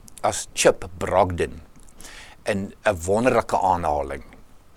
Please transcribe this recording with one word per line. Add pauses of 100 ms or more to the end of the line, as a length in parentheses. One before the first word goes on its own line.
(240)
as
Chip (160)
Brogden (840)
in (120)
'n (100)
wonderlike
aanhaling. (540)